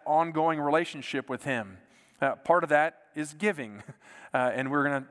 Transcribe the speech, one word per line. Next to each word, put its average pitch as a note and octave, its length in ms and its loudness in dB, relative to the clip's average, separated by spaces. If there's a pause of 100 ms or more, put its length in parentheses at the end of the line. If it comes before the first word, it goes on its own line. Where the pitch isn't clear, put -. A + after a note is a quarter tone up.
ongoing D#3 520 0
relationship C#3+ 720 -2
with B2 140 -6
Him. G#2+ 340 -4 (420)
Uh, C#3 180 0
part E3+ 260 4
of D3+ 80 -4
that D3+ 320 2 (100)
is D3+ 220 -8
giving, D3 480 -4 (240)
<laughs> - 260 -10
uh, B2+ 220 2
and C3 160 -2
we're C#3+ 120 2
gonna C#3 280 0